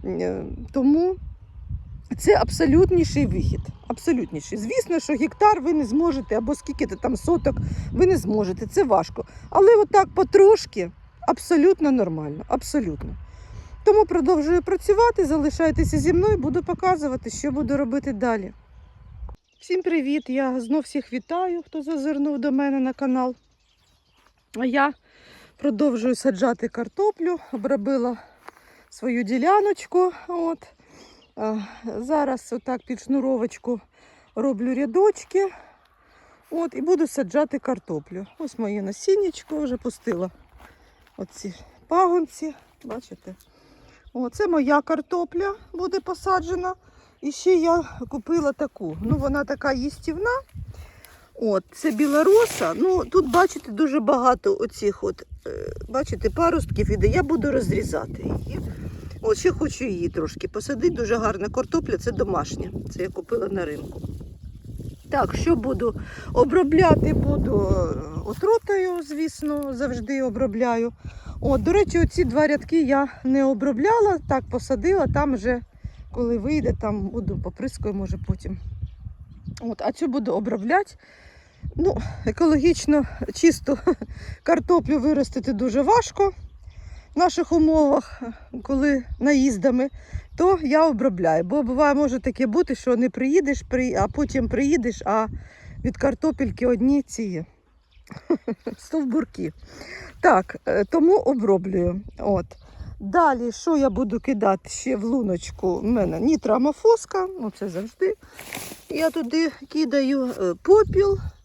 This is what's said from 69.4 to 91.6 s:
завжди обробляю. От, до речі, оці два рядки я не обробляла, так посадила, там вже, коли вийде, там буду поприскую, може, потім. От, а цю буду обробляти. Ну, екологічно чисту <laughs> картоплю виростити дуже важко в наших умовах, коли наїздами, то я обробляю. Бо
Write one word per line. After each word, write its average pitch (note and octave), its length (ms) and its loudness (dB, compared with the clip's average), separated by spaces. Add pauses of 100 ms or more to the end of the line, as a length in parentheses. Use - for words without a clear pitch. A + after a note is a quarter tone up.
завжди B3+ 480 -4
обробляю. A#3 720 -2 (500)
От, C4 200 2
до E4 100 2
речі, F#4+ 260 4
оці E4+ 240 2
два C#4 240 4
рядки D4 360 2
я C#4 240 2 (160)
не C4+ 220 2
обробляла, C#4+ 720 2 (120)
так C4+ 220 0
посадила, C4+ 560 0
там C#4+ 260 0
вже, A#3+ 280 -2 (500)
коли A#3+ 260 -2
вийде, C#4+ 440 0
там G#3 260 -4
буду F#3+ 360 -6
поприскую, G#3 500 -8
може, F#3+ 240 -6 (100)
потім. - 300 -6 (1040)
От, A#3 200 -6
а A#3+ 100 0
цю - 160 -4
буду A#3+ 240 -2
обробляти. A3+ 640 -2 (800)
Ну, F4+ 220 2 (280)
екологічно D4+ 800 4 (300)
чисту - 440 2 (320)
<laughs> - 340 -14
картоплю E4 560 2
виростити C4+ 540 0
дуже A#3 280 0
важко G4+ 520 2 (800)
в C#4+ 40 -2
наших E4+ 320 2
умовах, D#4 720 2 (420)
коли C4+ 400 0 (160)
наїздами, C4 720 2 (480)
то F4+ 260 4
я D#4 240 4
обробляю. F#3 560 2
Бо B3+ 200 0